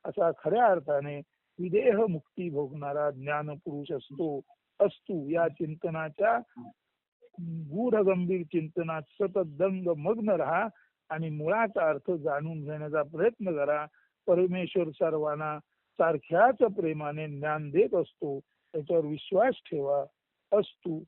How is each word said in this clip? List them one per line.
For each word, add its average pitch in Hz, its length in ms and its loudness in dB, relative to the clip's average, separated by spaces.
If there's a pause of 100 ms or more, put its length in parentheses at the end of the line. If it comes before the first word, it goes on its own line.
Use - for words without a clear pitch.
असा 170 340 2
खऱ्या 226 280 4
अर्थाने 147 500 2 (420)
विदेह 208 480 4
मुक्ती 175 440 -4
भोगणारा 143 600 -2
ज्ञानपुरुष 147 840 -6
असतो. 143 480 -6 (400)
अस्तु 175 500 0
या 165 180 2
चिंतनाच्या 160 880 -2 (1300)
गूढ 220 260 0 (120)
गंभीर 180 360 2
चिंतनात 160 600 -4 (100)
सतत 185 460 -2
दंग 185 300 0 (100)
मग्न 214 320 -2
राहा 170 360 2 (440)
आणि 160 200 -4
मुळाचा 170 580 0
अर्थ 147 260 -2
जाणून 151 480 -4
घेण्याचा 151 400 -4
प्रयत्न 170 540 -2
करा. 147 280 0 (420)
परमेश्वर 180 640 2
सर्वांना 151 680 -2 (400)
सारख्याच 175 640 4 (140)
प्रेमाने 156 520 -4
ज्ञान 147 420 -4
देत 196 240 4
असतो, 147 440 -2
त्याच्यावर 156 680 -2
विश्वास 190 540 2 (100)
ठेवा. 139 340 0 (480)
अस्तु. 185 560 0